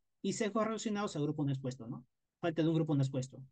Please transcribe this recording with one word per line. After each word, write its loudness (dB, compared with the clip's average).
Y 0
sesgos 2
relacionados -2
a 0
grupo 0
no 2
expuesto, -4
¿no? -8
Falta 2
de 4
un 4
grupo 2
no 4
expuesto. -2